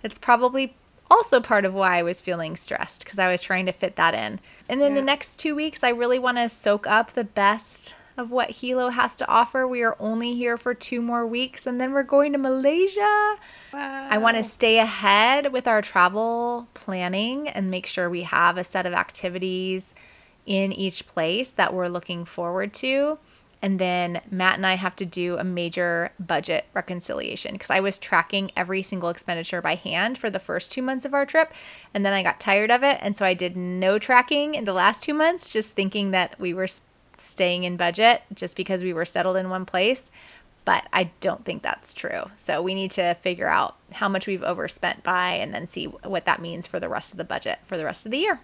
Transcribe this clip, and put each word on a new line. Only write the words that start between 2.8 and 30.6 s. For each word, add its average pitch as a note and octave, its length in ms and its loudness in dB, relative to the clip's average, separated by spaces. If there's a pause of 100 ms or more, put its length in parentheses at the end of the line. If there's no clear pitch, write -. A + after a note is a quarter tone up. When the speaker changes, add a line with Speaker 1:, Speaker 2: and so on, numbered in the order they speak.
Speaker 1:
'cause G3+ 120 -8
I F#3 120 2
was F3+ 100 0
trying F#3 240 -2
to F#3 80 -2
fit - 240 -4
that E3 160 4
in. A2 280 -6 (280)
And C4 140 -2
then C#4+ 100 4
the C#4 80 2
Speaker 2:
Yeah. C4+ 60 -2
Speaker 1:
next C#4+ 300 -2
two D4+ 180 -2
weeks, D4+ 280 -4
I B3 80 4
really A#3+ 280 2
wanna A#3+ 320 0
soak G#3 360 2
up A3+ 260 2
the A#3 120 -2
best - 680 0 (240)
of A#3+ 140 -8
what B3 180 0
Hilo B3 380 -2
has B3 300 0
to - 100 -4
offer. B3+ 400 4
We B3 140 -2
are A3+ 180 2
only A#3 340 -2
here A#3+ 220 0
for B3 180 -4
two A#3+ 280 -4
more A#3 240 0
weeks, B3 400 -4
and B3 140 -4
then B3+ 120 -2
we're C#4 100 2
going C#4+ 300 4
to C#4+ 60 0
Malaysia. F#4+ 1000 2 (360)
Speaker 2:
Wow. C4+ 380 -10
Speaker 1:
I G#3+ 80 4
wanna A3+ 240 4
stay A3 360 4
ahead A3 760 4
with B3 160 0
our G#3+ 140 4
travel A#3 920 2
planning G3+ 720 -4
and G3 240 -4
make F#3 160 -4
sure F3+ 240 -2
we F3 120 -4
have F3 340 4
a F3+ 80 -4
set F#3 220 -2
of F3 80 -4
activities F#3 1000 -4 (520)
in G3 260 0
each F#3+ 340 -4
place F3+ 460 -2
that F#3 220 2
we're F3+ 140 -2
looking F3 360 -6
forward F3+ 500 -4
to. C#4+ 440 0 (420)
And G3 180 0
then F3+ 420 0 (100)
Matt F#3 260 2
and F#3+ 100 -2
I F#3 80 2
have F#3 220 -4
to F#3+ 100 -6
do F3 300 -4
a - 80 -4
major F3 720 -2
budget E3 540 -2
reconciliation, - 840 -6
'cause - 120 -10
I G3 100 4
was G3 180 0
tracking G3 580 0
every F#3 260 -2
single F3+ 280 -4
expenditure E3+ 500 -6
by D#3+ 140 -2
hand F#3 420 -2
for A3 140 -4
the F#3+ 80 -6
first - 340 -4